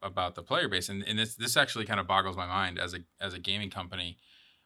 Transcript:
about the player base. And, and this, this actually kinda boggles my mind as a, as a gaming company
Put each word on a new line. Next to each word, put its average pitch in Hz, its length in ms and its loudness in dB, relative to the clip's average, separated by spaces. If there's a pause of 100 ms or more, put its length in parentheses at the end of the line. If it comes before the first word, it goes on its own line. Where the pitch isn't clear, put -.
about 90 340 -2
the - 80 -10
player 151 240 2
base. 92 220 0
And, 98 140 -2
and 107 140 0
this, 113 180 0
this 117 220 0
actually 123 280 4
kinda 101 180 2
boggles 95 340 4
my 90 100 -2
mind 92 320 0
as 90 140 -2
a, 90 60 -6 (200)
as 98 140 -4
a 90 60 -8
gaming 98 320 -2
company 90 460 -6 (480)